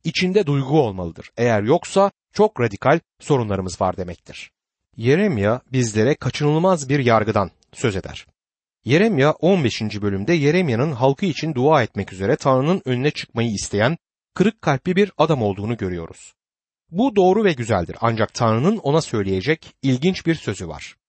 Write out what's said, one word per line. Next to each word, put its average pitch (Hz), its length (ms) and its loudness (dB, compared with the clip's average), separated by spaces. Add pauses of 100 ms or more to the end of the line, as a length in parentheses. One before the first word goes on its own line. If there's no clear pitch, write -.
İçinde 185 420 0
duygu 143 360 2
olmalıdır. 92 560 -6
Eğer 113 260 2
yoksa 175 480 2 (220)
çok 208 260 2
radikal 123 400 0 (200)
sorunlarımız 101 640 -2
var 92 160 0
demektir. - 540 -14 (460)
Yeremya 127 640 2 (100)
bizlere 120 440 2
kaçınılmaz 147 760 0
bir 143 100 2
yargıdan 107 520 2 (220)
söz 104 220 -2
eder. - 320 -10 (580)
Yeremya 151 460 2
on 175 320 2
beşinci 107 380 -4
bölümde 101 320 -2
Yeremya'nın 151 580 2
halkı 135 340 0
için 156 280 -4
dua 135 300 2
etmek 98 300 -6
üzere 98 220 0
Tanrı'nın 143 500 0
önüne 127 260 -2
çıkmayı - 380 -4
isteyen 107 480 -2 (360)
kırık - 280 0
kalpli 170 340 -2
bir 196 220 2
adam 156 240 2
olduğunu 104 360 -4
görüyoruz. 87 560 -8 (580)
Bu 214 240 0
doğru 190 280 4
ve 185 100 2
güzeldir. 107 480 -2
Ancak 110 320 0
Tanrı'nın 127 440 2
ona 147 240 0
söyleyecek 98 800 -4
ilginç 139 440 0
bir 165 100 0
sözü 92 320 -8
var. - 280 -14 (140)